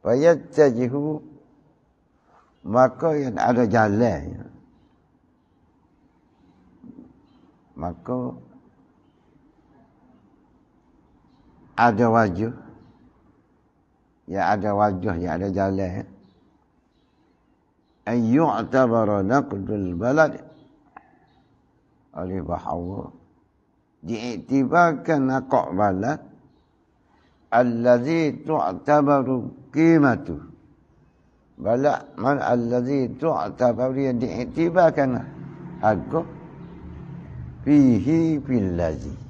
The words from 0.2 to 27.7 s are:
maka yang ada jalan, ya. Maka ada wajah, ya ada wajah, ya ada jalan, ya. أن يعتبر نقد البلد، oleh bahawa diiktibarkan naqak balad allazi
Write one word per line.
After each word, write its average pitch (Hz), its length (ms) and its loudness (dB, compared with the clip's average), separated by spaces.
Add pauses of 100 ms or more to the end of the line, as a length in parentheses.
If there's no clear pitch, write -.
maka 123 460 2 (100)
yang 127 160 -4
ada 120 320 2
jalan, 107 520 2 (120)
ya. - 140 -14 (3250)
Maka 90 440 -8 (3500)
ada 117 320 4
wajah, 113 480 2 (1800)
ya 95 240 0
ada 104 160 -2
wajah, 101 480 0
ya 85 160 -4
ada 95 160 -4
jalan, 95 480 -2
ya. - 60 -12 (2000)
أن 117 160 -2 (160)
يعتبر 113 880 2
نقد 107 480 0
البلد، 107 640 0 (1900)
oleh 90 240 -8
bahawa 87 640 -8 (960)
diiktibarkan 131 1300 0
naqak 131 400 -2
balad 101 480 0 (1300)
allazi 123 960 2